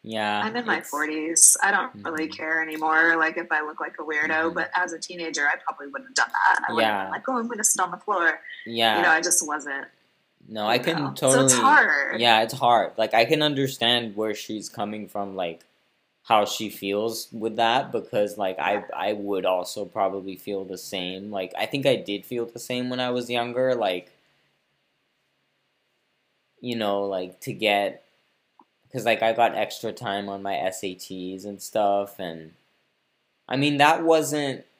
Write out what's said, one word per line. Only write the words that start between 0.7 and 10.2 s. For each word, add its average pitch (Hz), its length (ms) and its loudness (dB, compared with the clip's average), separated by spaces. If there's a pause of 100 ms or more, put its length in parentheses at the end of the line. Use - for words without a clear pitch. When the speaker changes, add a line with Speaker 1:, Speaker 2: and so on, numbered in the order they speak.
Speaker 1:
it's - 100 -12
Speaker 2:
forties. 156 720 2
I 196 80 4
don't 180 220 0 (100)
really 160 220 -4
Speaker 1:
Mm-hmm. 156 100 -12
Speaker 2:
care 160 260 -2
anymore, 156 560 2
like, 160 200 2
if 170 140 -6
I 151 100 0
look 151 180 -8
like 160 200 -8
a 156 40 -10
weirdo, 156 440 -2
Speaker 1:
Mm-hmm. 170 80 -2
Speaker 2:
but 170 200 -4
as 180 180 0
a 160 60 -12
teenager, 160 480 -4
I 156 100 2
probably 143 300 -10
wouldn't 135 220 -14
have - 60 -14
done - 180 0
that. - 340 2
I - 60 -4
would've 110 160 2
Speaker 1:
Yeah. 98 140 -2
Speaker 2:
been 95 80 -6
like, - 180 -8
"Oh, 254 80 -2
I'm 233 100 -4
gonna 214 160 -6
sit - 180 2
on 175 100 -2
the 180 60 -10
floor." 170 440 -2 (240)
Speaker 1:
Yeah. 113 320 4
Speaker 2:
You 101 60 4
know, 175 60 6
I 160 120 4
just 170 260 0
wasn't, 143 400 -8 (640)